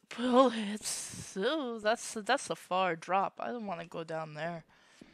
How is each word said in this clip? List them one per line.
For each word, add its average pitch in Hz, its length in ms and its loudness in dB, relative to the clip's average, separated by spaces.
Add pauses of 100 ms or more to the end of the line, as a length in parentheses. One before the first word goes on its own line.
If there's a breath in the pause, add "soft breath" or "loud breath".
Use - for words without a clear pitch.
<laughs> - 80 -16
bullets? 233 1200 2
Ooh, 240 480 0
that's, 220 400 0
that's 247 280 0
a 165 60 -2
far 185 380 0
drop. 180 460 0
I - 120 -4
don't 233 140 -8
wanna 170 200 -6
go 170 180 -8
down 160 300 -6
there. 160 300 -6 (500 loud breath)